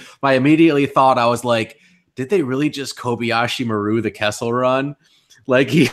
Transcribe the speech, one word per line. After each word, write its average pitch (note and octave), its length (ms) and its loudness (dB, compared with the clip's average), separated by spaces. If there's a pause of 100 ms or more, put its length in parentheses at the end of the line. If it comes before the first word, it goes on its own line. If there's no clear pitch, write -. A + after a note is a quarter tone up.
(220)
my C#3 100 2
immediately C#3+ 540 4
thought, C3 320 2
I A#2+ 80 2
was A#2+ 180 -2
like, A#2 340 -2 (380)
"Did B2+ 140 -8
they G3 120 2
really C#3 280 -2
just C3+ 260 -12
Kobayashi A#2 680 -4
Maru G#2+ 340 -2
the G#2+ 100 -4
Kessel G#2+ 440 -4
Run?" C3 420 -2 (500)
Like, B2+ 220 2
he, C3+ 240 2